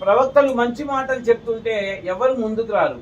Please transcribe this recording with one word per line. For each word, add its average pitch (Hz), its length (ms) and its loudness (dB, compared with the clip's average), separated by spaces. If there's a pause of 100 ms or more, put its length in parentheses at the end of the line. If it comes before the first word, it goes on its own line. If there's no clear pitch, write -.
ప్రవక్తలు 262 520 4
మంచి 240 320 -2
మాటలు 262 340 -2
చెప్తుంటే 220 840 -2
ఎవరు 208 300 0
ముందుకు 220 380 -4
రారు, 156 300 0